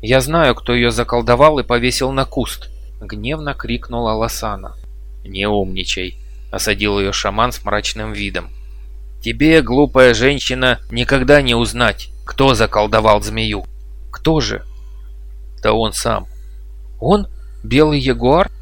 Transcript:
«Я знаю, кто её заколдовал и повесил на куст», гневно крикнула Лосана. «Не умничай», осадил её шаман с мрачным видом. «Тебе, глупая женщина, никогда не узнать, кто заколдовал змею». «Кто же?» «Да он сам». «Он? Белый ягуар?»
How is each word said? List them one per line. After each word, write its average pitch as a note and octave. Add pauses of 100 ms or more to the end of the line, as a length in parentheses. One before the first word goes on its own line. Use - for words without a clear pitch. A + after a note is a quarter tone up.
«Я B2
знаю, C#3+
кто -
её A#2+
заколдовал A#2+
и A#2+
повесил B2
на C3+
куст», - (300)
гневно B2+
крикнула A#2
Лосана. A2 (480)
«Не G2
умничай», F#2+ (320)
осадил G2+
её G2
шаман G#2+
с -
мрачным G#2+
видом. G2 (720)
«Тебе, D3
глупая B2+
женщина, B2+ (120)
никогда C3
не B2
узнать, A#2 (140)
кто C3+
заколдовал G#2+
змею». G#2+ (460)
«Кто D#3
же?» G#2+ (1000)
«Да A2
он A2
сам». G#2 (760)
«Он? G3 (340)
Белый D3
ягуар?» C3 (120)